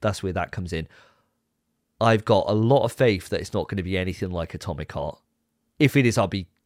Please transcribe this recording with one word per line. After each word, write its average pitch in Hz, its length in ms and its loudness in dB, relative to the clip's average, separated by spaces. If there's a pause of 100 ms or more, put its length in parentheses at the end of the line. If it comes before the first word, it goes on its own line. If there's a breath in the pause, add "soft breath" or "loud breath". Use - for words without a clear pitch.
that's 104 220 -2
where 92 100 -4
that 87 180 -4
comes 87 220 -8
in. 80 160 -4 (1120 soft breath)
I've 113 240 4
got 101 240 4
a 104 60 2
lot 117 280 4
of 120 80 0
faith 107 380 2
that 90 120 -4
it's - 140 -10
not 90 140 -2
gonna 98 160 -4
be 92 120 -4
anything 92 340 -4
like 85 240 -6
Atomic 78 360 -8
Heart. - 300 -8 (580)
If 143 180 4
it 135 80 4
is, 117 140 2
I'll 101 80 2
be 92 220 -6 (160)